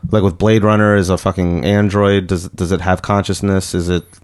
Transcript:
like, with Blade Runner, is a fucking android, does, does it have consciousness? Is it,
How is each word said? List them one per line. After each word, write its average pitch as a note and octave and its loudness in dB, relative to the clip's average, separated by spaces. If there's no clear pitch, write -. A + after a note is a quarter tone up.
like, G#2+ 2
with F#2+ 0
Blade G#2+ 2
Runner, G#2+ 4
is F2+ 0
a F#2 2
fucking F2 -2
android, G2+ 2
does, F2+ -4
does F2 -4
it F2 0
have F#2 -2
consciousness? G2 -2
Is F2 -2
it, F2 -2